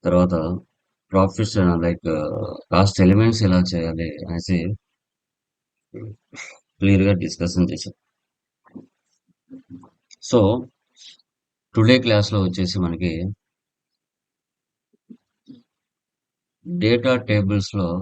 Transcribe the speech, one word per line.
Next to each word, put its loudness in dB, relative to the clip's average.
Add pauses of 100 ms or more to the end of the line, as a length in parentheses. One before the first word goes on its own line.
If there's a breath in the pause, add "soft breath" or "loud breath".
తర్వాత 2 (760)
ప్రాఫిట్స్, 0
ఆ, 4
లైక్, -2
ఆ, -2 (500)
కాస్ట్ 2
ఎలిమెంట్స్ 4
ఎలా 4
చేయాలి -4 (160)
అనేసి -4 (2250 loud breath)
క్లియర్గా 4
డిస్కషన్ -2
చేశాం. -10 (2250)
So, 0 (1400 loud breath)
టుడే 6
క్లాస్లో 2
వచ్చేసి -2
మనకి -2 (3500)
డేటా 0 (160)
టేబుల్స్లో 0 (140)